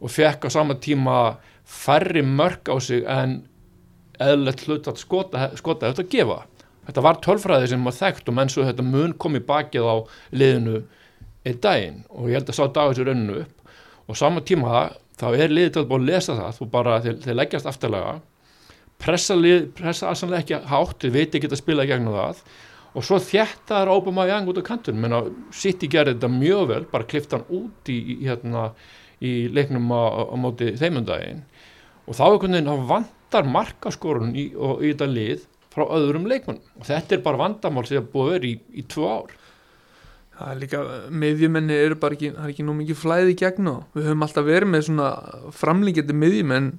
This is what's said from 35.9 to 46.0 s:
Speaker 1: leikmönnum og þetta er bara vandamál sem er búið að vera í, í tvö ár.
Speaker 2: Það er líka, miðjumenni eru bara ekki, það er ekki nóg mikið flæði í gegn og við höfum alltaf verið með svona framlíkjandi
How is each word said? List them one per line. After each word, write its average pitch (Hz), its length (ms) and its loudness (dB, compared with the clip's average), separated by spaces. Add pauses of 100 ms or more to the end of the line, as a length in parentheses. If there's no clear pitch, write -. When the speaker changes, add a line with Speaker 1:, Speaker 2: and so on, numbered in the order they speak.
Speaker 1:
leikmönnum - 540 -6
og - 20 -20
þetta 160 320 -2
er 180 80 -2
bara 135 160 0
vandamál 156 460 -2
sem 139 160 -2
er 120 80 -12
búið 135 160 0
að 175 80 2
vera 127 160 -2
í, 113 60 -6 (140)
í 139 140 -12
tvö 156 240 -4
ár. - 220 -6 (1000)
Speaker 2:
Það 135 200 -12
er 135 80 -10
líka, 139 200 -6 (320)
miðjumenni 156 640 2
eru 156 200 4
bara 147 200 -2
ekki, 147 140 -4
það 151 140 -12
er 147 80 -8
ekki 147 120 -6
nóg 151 120 -2
mikið 151 220 -4
flæði 180 340 4
í 180 40 2
gegn 185 320 0
og 127 220 -6
við 151 180 -4
höfum 151 160 2
alltaf 151 220 0
verið 185 260 4
með 151 120 4
svona 151 240 0 (420)
framlíkjandi 160 640 2